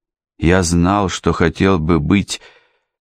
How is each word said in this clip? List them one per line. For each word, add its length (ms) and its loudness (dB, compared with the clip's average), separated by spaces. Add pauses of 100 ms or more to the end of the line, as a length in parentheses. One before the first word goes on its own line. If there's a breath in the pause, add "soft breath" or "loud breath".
(380)
Я 240 2
знал, 460 0
что 240 -4
хотел 480 0
бы 180 0
быть... 420 -2 (600 soft breath)